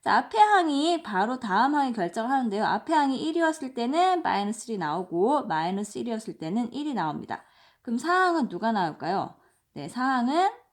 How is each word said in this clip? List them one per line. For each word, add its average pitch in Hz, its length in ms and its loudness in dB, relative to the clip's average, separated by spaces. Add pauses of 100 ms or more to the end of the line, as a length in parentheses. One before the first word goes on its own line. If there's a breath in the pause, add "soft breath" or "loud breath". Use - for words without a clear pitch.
자, 214 160 2
앞에 320 200 -2
항이 339 640 4
바로 214 360 0
다음 233 340 2
항이 269 200 0
결정을 226 360 -4
하는데요. 220 360 0
앞에 220 280 0
항이 277 300 2
일이었을 320 500 0
때는 320 500 2
마이너스 202 480 -2
일 208 80 -4
나오고 175 640 0
마이너스 175 560 -4
일이었을 220 380 -8
때는 208 360 -4
일이 294 200 -6
나옵니다. - 500 -6 (380 soft breath)
그럼 240 160 -4
사 311 140 -2
항은 349 380 2
누가 208 240 -2
나올까요? 170 600 -2 (380 soft breath)
네, 143 140 -10
사 240 160 -6
항은 269 480 2 (220)